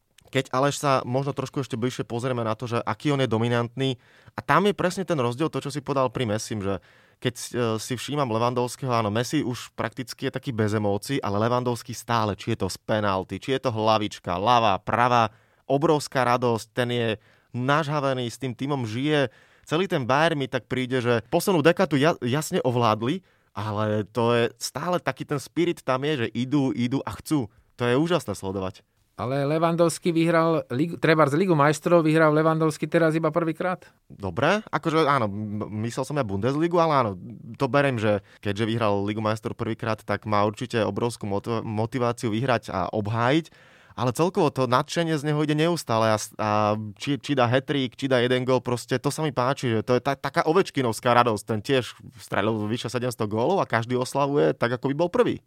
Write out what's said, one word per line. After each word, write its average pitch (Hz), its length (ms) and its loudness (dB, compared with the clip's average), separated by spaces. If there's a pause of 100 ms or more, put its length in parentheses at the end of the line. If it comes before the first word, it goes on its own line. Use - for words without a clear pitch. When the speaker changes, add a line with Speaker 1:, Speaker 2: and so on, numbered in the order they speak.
(300)
Speaker 1:
Keď 131 200 -2
ale 135 240 0
sa 135 320 0
možno 135 280 -2
trošku - 280 -6
ešte 127 160 -6
bližšie 123 280 -4
pozrieme 120 360 -4
na 110 160 -2
to, 127 80 -10
že 117 160 -2
aký 143 320 -2
on 135 80 0
je 127 80 0
dominantný, 120 680 -2 (360)
a - 80 -10
tam 165 240 4
je 202 80 2
presne 180 320 -4
ten 165 120 0
rozdiel, 123 320 0
to, 139 120 -6
čo 147 80 -10
si 135 80 -8
podal 135 320 0
pri 123 160 -4
Messim, 107 320 -4
že 98 240 -4 (420)
keď, 123 140 0
e, - 60 -12 (360)
si - 160 -6
všímam 139 320 -4
Lewandowského, 123 640 -2
áno, 117 160 2
Messi 120 380 0
už 120 340 -8
prakticky 117 480 -6
je - 80 -6
taký 135 160 -6
bez 107 240 0
emócií, 104 480 -2
ale 101 160 0
Lewandowski 120 560 0
stále, 107 400 0
či - 160 -6
je 101 140 -2
to - 20 -2
z - 140 -6
penalty, 98 580 -2
či 135 160 -2
je 131 80 -2
to 127 80 0
hlavička, 107 640 0
ľavá, 110 460 4
pravá, 117 480 2 (400)
obrovská 143 560 2
radosť, 120 480 2
ten 120 180 -2
je 117 180 0 (440)
nažhavený, 139 760 0
s - 140 -10
tým 123 160 -6
tímom 135 260 -4
žije. 135 460 0 (340)
Celý 180 240 -2
ten 147 160 -2
Bayern 151 320 2
mi 135 160 -4
tak 127 160 -4
príde, 127 320 -2
že 117 320 2
poslednú 170 320 2
dekadu 170 320 4
ja-, 143 240 2
jasne 147 400 -2
ovládli, 120 640 0 (320)
ale 107 540 -2
to 117 240 2
je 117 100 4 (140)
stále 170 420 -4
taký - 240 -6
ten 147 140 -4
spirit 170 480 -2
tam 131 180 0
je, 143 220 -2
že - 80 -6
idú, 131 400 0
idú 120 320 -2
a 95 100 -8
chcú. 139 320 -2 (320)
To 123 60 0
je 123 100 2
úžasné 156 400 0
sledovať. 95 480 -6 (300)
Speaker 2:
Ale 135 320 -4
Lewandowski 165 640 2
vyhral 165 640 2
ligu, 165 240 -2
trebárs 151 400 4
Ligu 185 160 2
majstrov 156 480 4
vyhral 156 320 4
Lewandowski 160 560 2
teraz 165 240 2
iba 160 160 0
prvýkrát. 170 560 -4 (240)
Speaker 1:
Dobre, 127 640 -2
akože 160 320 2
áno, 131 240 2
m-, 104 400 -6 (160)
myslel 120 160 -4
som 147 160 -4
ja 135 80 0
Bundesligu, 139 560 0
ale 160 160 2
áno, 113 140 2 (500)
to 135 80 0
beriem, 135 320 2
že 104 240 2 (160)
keďže 104 240 -2
vyhral 107 400 0
Ligu 104 160 -2
majstrov 107 320 -2
prvýkrát, 110 480 -4
tak 101 240 -4
má 107 240 2
určite 117 320 -2
obrovskú 107 480 -2
motiv-, 110 320 -2
motiváciu 113 720 -2
vyhrať 117 400 -2
a 90 160 -2
obhájiť. 117 640 0 (400)
Ale 123 240 -2
celkovo 170 320 2
to 131 160 0
nadšenie 156 480 0
z 151 160 -2
neho 147 160 0
ide 151 80 0
neustále 151 560 2
a 107 80 4
s-, - 240 -6
a 107 320 2 (240)
či, 139 240 -4
či 143 160 -2
dá 120 80 4
hat-trick, 131 480 0
či 135 160 -6
dá 127 80 4
jeden 127 240 2
gól, 123 240 2
proste 123 320 -2
to 139 160 -2
sa 165 80 -6
mi 156 80 -2
páči, 127 400 -2
že 110 160 0
to 127 80 2
je 123 80 4
ta-, 139 160 -2
taká 143 320 -2
Ovečkinovská 131 720 2
radosť. 110 240 2
Ten 107 160 -2
tiež 131 320 0 (240)
strelil 107 480 -2
vyše 113 240 -4
sedemsto 117 400 -4
gólov 139 320 0
a 120 80 -4
každý 117 240 0
oslavuje 139 640 0
tak, 120 160 0
ako 127 160 -2
by 139 80 0
bol 175 160 0
prvý. 208 340 2